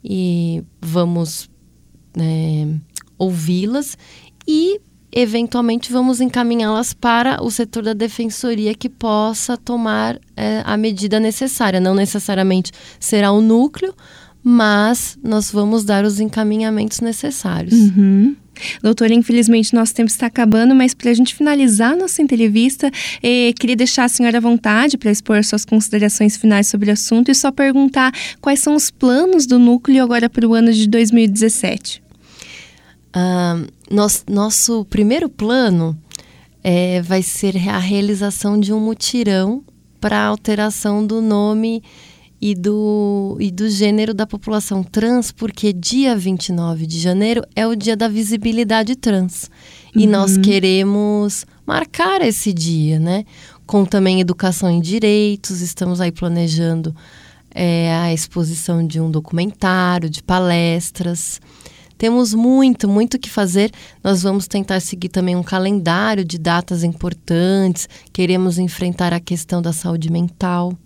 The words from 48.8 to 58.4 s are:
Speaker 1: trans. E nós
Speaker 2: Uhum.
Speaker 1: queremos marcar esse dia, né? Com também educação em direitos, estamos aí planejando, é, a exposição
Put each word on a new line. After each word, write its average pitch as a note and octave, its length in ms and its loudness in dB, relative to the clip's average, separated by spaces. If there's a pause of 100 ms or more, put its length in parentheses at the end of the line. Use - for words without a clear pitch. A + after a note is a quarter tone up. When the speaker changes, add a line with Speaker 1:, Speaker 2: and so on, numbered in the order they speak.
Speaker 1:
trans. F#3+ 520 -2 (480)
E G#3 120 6
nós G3 300 4
Speaker 2:
Uhum. F#3+ 40 4
Speaker 1:
queremos G3+ 1040 2 (220)
marcar E4 560 -2
esse G#3+ 280 -2
dia, D#3+ 480 0
né? F3+ 260 -2 (420)
Com G3+ 180 2
também F#3+ 360 2
educação F3+ 500 -2
em E3+ 100 2
direitos, G#3 800 0
estamos F3+ 400 -4
aí F3 100 -2
planejando, E3 840 -2 (580)
é, E3+ 400 0
a E3+ 180 0
exposição E3 760 -4